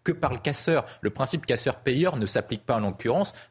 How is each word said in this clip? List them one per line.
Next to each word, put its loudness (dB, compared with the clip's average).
que 2
par -2
le -6
casseur. 0
Le 0
principe -2
casseur-payeur 0
ne 0
s'applique -2
pas 2
en 2
l'occurrence, 0